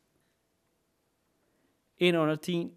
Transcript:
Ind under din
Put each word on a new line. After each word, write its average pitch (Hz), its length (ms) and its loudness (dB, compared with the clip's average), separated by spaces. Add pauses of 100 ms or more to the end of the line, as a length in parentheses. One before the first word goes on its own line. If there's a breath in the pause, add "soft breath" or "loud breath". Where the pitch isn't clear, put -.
(2000)
Ind 175 200 2
under 156 180 2
din 170 420 -6